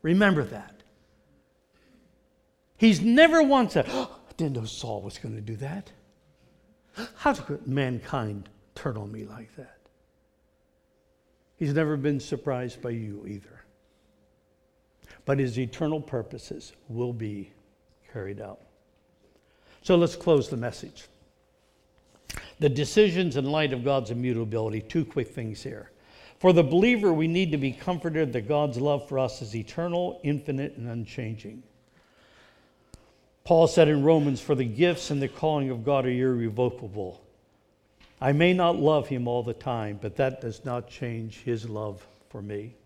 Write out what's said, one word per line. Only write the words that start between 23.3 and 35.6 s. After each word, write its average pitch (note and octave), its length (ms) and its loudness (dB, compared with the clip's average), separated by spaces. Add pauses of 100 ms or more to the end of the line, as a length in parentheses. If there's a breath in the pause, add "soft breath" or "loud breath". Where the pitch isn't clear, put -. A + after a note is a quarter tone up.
in C3+ 80 -2
light D3 280 0
of A#2+ 120 -6
God's C3+ 260 0
immutability. A2+ 680 -2
Two D#3 240 -2
quick - 240 -6
things A2 340 -10
here. - 280 -14 (480 loud breath)
For F#3 140 8
the E3 120 8
believer, G3+ 480 4
we D#3+ 160 2
need E3+ 240 2
to D#3 40 0
be C3+ 160 0
comforted D#3+ 600 -2
that A2+ 160 -4
God's D3 300 0
love C#3+ 300 0
for C3+ 120 -2
us B2+ 220 -2
is A2 120 -12
eternal, E3+ 680 -4
infinite, C#3+ 500 -4
and A#2 140 -10
unchanging. A2 720 -10 (1800 soft breath)
Paul E3 240 6
said D#3+ 200 6
in D3 140 2
Romans, C#3+ 380 4
"For D3 160 0
the B2+ 80 -2
gifts D3+ 460 0
and C#3 120 -2
the C3+ 60 -4
calling D3 420 -2